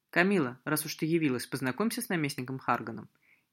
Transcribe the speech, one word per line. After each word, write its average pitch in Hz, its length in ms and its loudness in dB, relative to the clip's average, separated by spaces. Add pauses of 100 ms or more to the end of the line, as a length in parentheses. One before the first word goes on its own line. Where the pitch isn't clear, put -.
(120)
Камила, 170 520 2
раз 151 220 0
уж 151 80 -6
ты 165 140 -2
явилась, 151 400 2
познакомься 170 560 -2
с - 60 -12
наместником 139 500 -2
Харганом. 113 500 -2 (440)